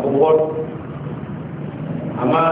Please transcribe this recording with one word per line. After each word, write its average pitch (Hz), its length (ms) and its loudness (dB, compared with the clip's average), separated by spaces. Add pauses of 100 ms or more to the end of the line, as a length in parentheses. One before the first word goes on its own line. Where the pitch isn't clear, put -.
forward. 147 380 6 (1800)
Ama, 160 220 2 (100)